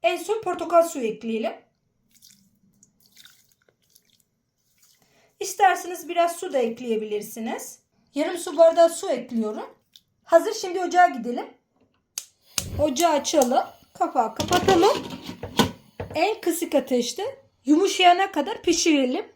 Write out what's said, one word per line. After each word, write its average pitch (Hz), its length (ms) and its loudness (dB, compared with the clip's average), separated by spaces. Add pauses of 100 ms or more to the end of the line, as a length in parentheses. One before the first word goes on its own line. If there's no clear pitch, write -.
En 359 100 0
son 440 240 -4
portakal 339 480 0
suyu 254 180 -6
ekleyelim. 226 460 -4 (4000)
İsterseniz 359 680 0
biraz 339 280 0
su 330 160 -10
da 277 60 0
ekleyebilirsiniz. 226 1200 -6 (360)
Yarım 339 240 -2
su 339 180 -8
bardağı 330 340 6
su 359 200 -6
ekliyorum. 240 640 -4 (500)
Hazır, 349 300 6
şimdi 370 260 -4
ocağa 359 260 4
gidelim. 254 400 -4 (1300)
Ocağı 302 340 0
açalım. 285 520 2 (300)
Kapağı 247 400 -2
kapatalım. 359 760 2 (1040)
En 370 260 0
kısık 339 340 -4
ateşte 269 640 -2 (260)
yumuşayana 370 680 4
kadar 392 300 -4
pişirelim. 311 720 2